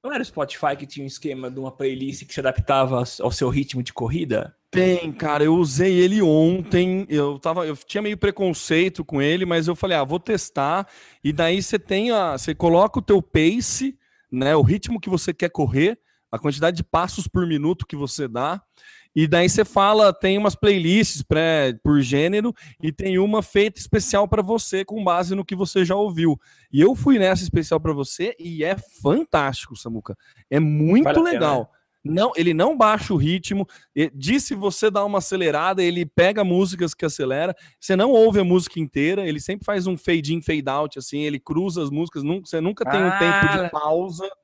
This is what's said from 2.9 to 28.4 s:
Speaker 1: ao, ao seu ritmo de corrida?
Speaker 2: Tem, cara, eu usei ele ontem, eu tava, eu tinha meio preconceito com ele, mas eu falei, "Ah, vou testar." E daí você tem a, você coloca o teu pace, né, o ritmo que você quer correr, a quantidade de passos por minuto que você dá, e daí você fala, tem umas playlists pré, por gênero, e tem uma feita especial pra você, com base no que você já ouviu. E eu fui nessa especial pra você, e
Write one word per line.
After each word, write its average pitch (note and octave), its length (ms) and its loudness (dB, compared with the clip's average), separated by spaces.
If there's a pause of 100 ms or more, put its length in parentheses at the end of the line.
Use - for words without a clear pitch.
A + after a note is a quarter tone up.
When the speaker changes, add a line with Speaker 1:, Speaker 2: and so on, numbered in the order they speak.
Speaker 1:
ao, B2 60 0 (160)
ao A#2+ 120 -2
seu B2+ 160 0
ritmo C#3 340 -2
de - 100 -10
corrida? B2+ 640 -4 (160)
Speaker 2:
Tem, F3+ 400 2
cara, D3 320 -2
eu D#3+ 120 6
usei F3 400 2
ele F3+ 260 4
ontem, F3+ 880 2
eu C#3+ 300 0
tava, E3 280 -4
eu D#3 80 -6
tinha - 280 -8
meio G#3+ 160 -4
preconceito F3+ 840 0
com C#3 200 -2
ele, F3 240 0
mas E3 200 0
eu F3 80 -2
falei, F#3 220 -2
"Ah, C#3+ 80 2
vou D#3+ 160 -4
testar." F3+ 680 -4 (380)
E C#3+ 80 0
daí E3+ 300 0
você G#3+ 160 -4
tem G3+ 320 -2
a, F3+ 260 0
você D#3 180 -6
coloca E3+ 440 2
o G3+ 40 -4
teu G3 200 4
pace, A3+ 760 -2 (320)
né, C3+ 240 0
o D3+ 60 4
ritmo F#3+ 400 0
que - 80 -10
você F#3 240 -2
quer F3 160 -4
correr, D#3 500 0 (320)
a A2+ 80 -6
quantidade D3+ 380 -2
de E3+ 80 -6
passos F3 420 -4
por F3+ 200 -2
minuto D#3+ 400 -2
que C#3+ 100 -12
você C#3+ 320 -6
dá, C#3 320 -6 (560)
e D#3 100 4
daí F3 220 4
você G#3+ 160 2
fala, G3+ 480 4
tem F#3+ 240 0
umas G#3 180 0
playlists F#3+ 680 2
pré, D#3 500 0 (100)
por D3 200 4
gênero, F3 520 0 (280)
e D#3 100 -2
tem F#3+ 260 -2
uma G#3 240 2
feita G3+ 380 0
especial G3+ 480 0
pra A3 140 0
você, G3 420 -2
com G#3 180 -8
base F3+ 320 0
no G3 120 -4
que F#3+ 100 -6
você F#3 260 0
já F#3 140 2
ouviu. E3 420 0 (320)
E C3+ 120 2
eu B3 120 6
fui C4+ 240 4
nessa F#3 240 2
especial E3 380 -2
pra D#3+ 140 -2
você, C#3+ 440 -6
e E3 240 -8